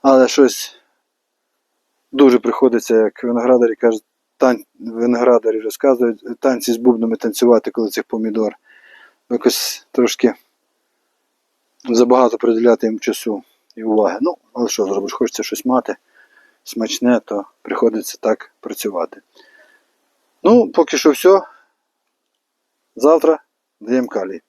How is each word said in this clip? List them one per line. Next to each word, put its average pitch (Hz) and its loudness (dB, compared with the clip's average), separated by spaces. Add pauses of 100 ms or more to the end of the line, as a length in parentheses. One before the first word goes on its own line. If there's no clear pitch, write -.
Але 131 4
щось - 0 (1400)
дуже 135 6
приходиться, 117 0
як 110 0
виноградарі 120 0
кажуть, 113 -2 (340)
тан-, 123 0 (140)
виноградарі 117 0
розказують, 117 -2
танці 123 -2
з 113 -2
бубнами 113 0
танцювати, 113 0
коли 110 -4
цих - -8
помідор. 110 -6 (760)
Якось - -4
трошки 117 0 (1600)
забагато 120 4
приділяти 113 2
їм 110 -6
часу 104 -6 (320)
і 113 -14
уваги. 107 0
Ну, 170 -2 (160)
але 120 -4
що 104 -4
зробиш, 98 -6
хочеться - -6
щось - -10
мати 127 -2 (680)
смачне, 113 -2
то 101 -8 (160)
приходиться - -4
так - -4
працювати. 98 -10 (1200)
Ну, 214 4
поки 156 0
що 151 2
все. 185 4 (1500)
Завтра 156 2 (400)
даємо 120 -2
калій. 95 -8